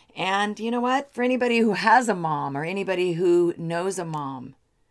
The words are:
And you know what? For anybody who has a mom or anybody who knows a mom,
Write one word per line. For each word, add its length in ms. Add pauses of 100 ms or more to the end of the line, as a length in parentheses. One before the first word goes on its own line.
(160)
And 440
you 120
know 100
what? 320
For 80
anybody 380
who 140
has 360
a 60
mom 420
or 60
anybody 500
who 420
knows 440
a 40
mom, 520 (360)